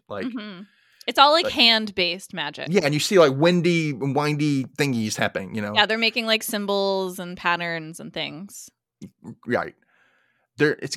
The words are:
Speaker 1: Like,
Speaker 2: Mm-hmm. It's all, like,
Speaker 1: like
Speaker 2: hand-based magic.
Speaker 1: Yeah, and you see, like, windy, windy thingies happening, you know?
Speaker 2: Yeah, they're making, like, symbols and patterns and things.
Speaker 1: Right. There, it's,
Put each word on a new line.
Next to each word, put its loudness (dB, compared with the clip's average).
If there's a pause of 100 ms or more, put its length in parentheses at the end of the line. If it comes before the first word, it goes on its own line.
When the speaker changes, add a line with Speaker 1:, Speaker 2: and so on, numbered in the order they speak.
Speaker 1:
Like, -8
Speaker 2:
Mm-hmm. -12 (460)
It's 0
all, 8
like, 2
Speaker 1:
like -2
Speaker 2:
hand-based 2
magic. -8
Speaker 1:
Yeah, 4
and 2
you 0
see, 4
like, 8
windy, 4
windy 0 (120)
thingies 0
happening, -4
you -4
know? -4
Speaker 2:
Yeah, 2
they're -2
making, -2
like, 0
symbols -2
and -10
patterns -4
and -14
things. -10 (720)
Speaker 1:
Right. -2 (840)
There, 4
it's, -8